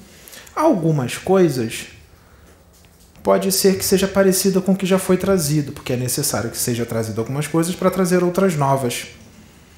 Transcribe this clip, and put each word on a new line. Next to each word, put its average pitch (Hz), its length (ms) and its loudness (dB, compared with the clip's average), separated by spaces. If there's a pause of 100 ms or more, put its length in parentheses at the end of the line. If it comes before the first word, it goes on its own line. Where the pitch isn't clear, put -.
(560)
Algumas 160 640 2
coisas 151 680 0 (1400)
pode 196 280 2
ser 190 260 2
que - 80 -4
seja 190 220 2
parecida 190 540 2
com 190 100 0
o 190 40 4
que 190 100 -2
já 185 120 2
foi 185 200 0
trazido, 156 540 0
porque - 220 -6
é 123 40 -2
necessário 123 520 -4
que - 80 -10
seja 117 280 -2
trazido 110 360 -4
algumas 139 260 -4
coisas 165 280 -2
pra 185 160 0
trazer 180 320 2
outras 180 320 2
novas. 135 520 0 (680)